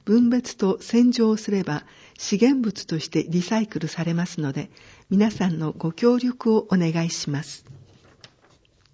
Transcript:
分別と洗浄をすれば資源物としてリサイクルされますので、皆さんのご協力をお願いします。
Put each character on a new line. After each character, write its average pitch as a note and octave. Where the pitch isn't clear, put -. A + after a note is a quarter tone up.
分 A#3
別 B3
と F#3+
洗 A#3+
浄 A3+
を A3
す G#3+
れ G3
ば D3
資 -
源 C4
物 -
と D#3+
し -
て D#3
リ F3
サ A3
イ G#3
ク D3+
ル D#3+
さ D#3+
れ E3+
ま F3
す -
の C#3
で、 D3
皆 G#3
さ G3+
ん D#3+
の D#3
ご D#3+
協 A#3+
力 B3
を A3
お F#3+
願 E3
い E3
し -
ま C#3+
す。 -